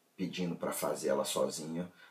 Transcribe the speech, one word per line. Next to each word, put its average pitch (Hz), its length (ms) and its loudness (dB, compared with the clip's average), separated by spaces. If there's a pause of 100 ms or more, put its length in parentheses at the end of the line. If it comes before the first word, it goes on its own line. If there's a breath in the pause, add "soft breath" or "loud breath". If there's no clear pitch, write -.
(160)
pedindo 87 400 -2
pra 73 160 -2
fazer 73 380 0
ela 71 140 4
sozinha, 78 680 0 (180 loud breath)